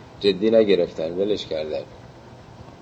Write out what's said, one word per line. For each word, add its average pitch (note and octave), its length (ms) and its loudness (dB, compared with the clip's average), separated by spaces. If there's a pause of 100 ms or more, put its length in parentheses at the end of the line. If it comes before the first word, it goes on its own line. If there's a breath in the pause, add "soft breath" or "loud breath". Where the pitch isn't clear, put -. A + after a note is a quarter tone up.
(200 loud breath)
جدی G2+ 300 2
نگرفتن، F2 600 2
ولش G2 340 -2
کردن. D2+ 360 -6 (1000)